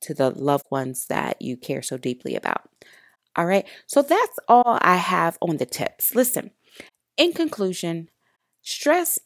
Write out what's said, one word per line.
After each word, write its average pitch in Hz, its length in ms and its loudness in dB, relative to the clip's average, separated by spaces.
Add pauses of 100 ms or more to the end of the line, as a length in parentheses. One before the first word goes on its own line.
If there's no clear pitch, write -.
to - 140 -8
the 131 160 2
loved 139 400 0
ones 131 340 -4
that - 340 -4
you 123 180 -8
care 131 260 -6
so - 120 -6
deeply 123 400 -6
about. - 320 -4 (680)
All 170 100 0
right, 185 220 2 (180)
so - 160 4
that's 370 460 0
all 240 340 6
I 180 140 6
have 175 460 0
on 165 160 0
the - 100 -2
tips. - 480 -4
Listen, - 360 0 (680)
in 339 160 4
conclusion, 180 760 -4 (540)
stress - 640 0